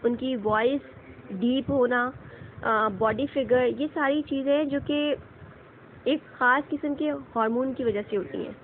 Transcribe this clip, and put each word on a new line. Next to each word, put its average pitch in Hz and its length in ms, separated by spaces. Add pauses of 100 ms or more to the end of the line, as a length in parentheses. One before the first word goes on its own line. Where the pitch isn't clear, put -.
उनकी 247 320
voice 220 440 (520)
deep 247 380
होना, 247 420 (520)
अ, 220 240
body 214 380
figure, 247 380
ये 240 220
सारी 302 360
चीज़ें 285 460
जो 277 120
कि 196 360 (960)
एक 302 100
ख़ास 262 500
किस्म 294 240
के 302 140
hormone 254 640
की 254 100
वजह 208 180
से 208 140
होती 190 220
हैं - 260